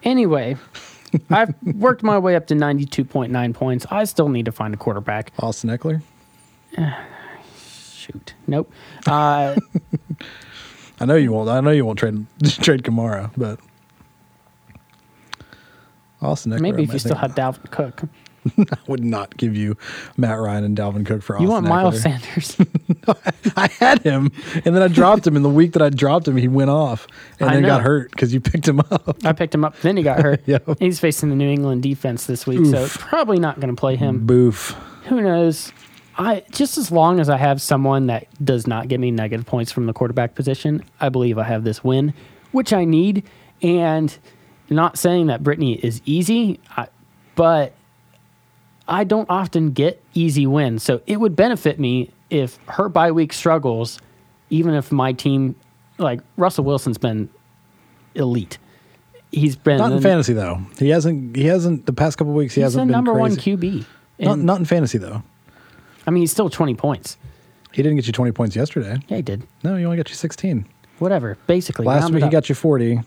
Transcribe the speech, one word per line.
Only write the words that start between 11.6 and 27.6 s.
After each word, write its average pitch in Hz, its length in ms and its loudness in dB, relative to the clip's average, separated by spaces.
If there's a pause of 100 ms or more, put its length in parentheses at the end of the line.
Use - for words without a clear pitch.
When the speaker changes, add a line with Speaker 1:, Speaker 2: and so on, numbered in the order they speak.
Speaker 2:
know 143 100 2
you 143 160 4
won't 107 120 -4
trade, 107 360 -4
<laughs> 147 100 -2
trade 139 380 2
Kamara, 113 540 -2
but 110 220 -6 (2500)
Austin 143 320 -4
Eckler, 113 80 -2
Speaker 1:
maybe 185 180 -2
Speaker 2:
I 160 40 2
Speaker 1:
if 123 60 0
Speaker 2:
might 113 60 -6
Speaker 1:
you 139 60 -2
still 117 160 -4
Speaker 2:
think - 40 -6
Speaker 1:
had 131 160 -4
Dalvin 131 340 -6
Cook. 135 320 -8 (420)
Speaker 2:
<laughs> - 140 0
I 185 180 2 (100)
would 127 180 -4
not 107 320 -4
give 110 200 -2
you 104 200 -2 (400)
Matt 113 220 0
Ryan 104 260 -2
and 104 120 0
Dalvin 101 300 -2
Cook 107 160 -2
for - 160 -6
Speaker 1:
You 185 140 2
Speaker 2:
Austin 202 120 0
Speaker 1:
want - 20 0
Miles 165 380 2
Speaker 2:
Eckler. 143 380 -2
Speaker 1:
Sanders? - 200 -10
Speaker 2:
<laughs> - 60 4 (380)
No, 220 80 4 (400)
I 190 120 0 (140)
had 254 220 4
him, 139 300 2 (320)
and 170 100 4
then 190 80 6
I 185 60 6
dropped 180 380 6
him. 151 100 2
In 143 60 4
the 143 80 4
week 165 220 6
that 160 100 4
I 147 80 4
dropped 143 360 2
him, 131 120 2
he 123 100 2
went 135 220 2
off 143 360 0 (320)
and 131 120 0
Speaker 1:
I 123 40 2
Speaker 2:
then - 100 4